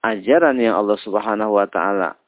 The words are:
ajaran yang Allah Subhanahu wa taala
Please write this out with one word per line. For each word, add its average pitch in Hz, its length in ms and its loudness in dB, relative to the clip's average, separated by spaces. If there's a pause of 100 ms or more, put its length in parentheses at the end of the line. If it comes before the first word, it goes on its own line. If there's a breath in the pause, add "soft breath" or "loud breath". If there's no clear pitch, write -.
ajaran 127 480 2
yang 113 240 2
Allah 104 240 2
Subhanahu 104 560 -2
wa 101 80 2
taala 92 480 -2 (140)